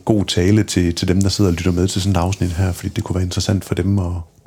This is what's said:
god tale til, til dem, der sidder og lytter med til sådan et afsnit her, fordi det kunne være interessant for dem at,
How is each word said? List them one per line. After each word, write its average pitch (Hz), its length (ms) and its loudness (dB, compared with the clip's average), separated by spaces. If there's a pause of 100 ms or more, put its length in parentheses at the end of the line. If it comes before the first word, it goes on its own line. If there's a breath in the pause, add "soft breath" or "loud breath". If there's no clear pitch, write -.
god 104 200 2
tale 101 380 2
til, 87 320 0
til 92 120 -2
dem, 90 140 4
der 98 80 2
sidder 101 200 2
og 85 60 2
lytter 87 160 0
med 87 160 2
til 98 140 -2
sådan 95 140 2
et 85 40 2
afsnit 90 320 -2
her, 90 200 0
fordi - 180 -6
det - 140 -6
kunne - 120 -4
være 92 80 0
interessant 92 420 -2
for - 100 -4
dem 98 240 0
at, 87 120 -2 (360)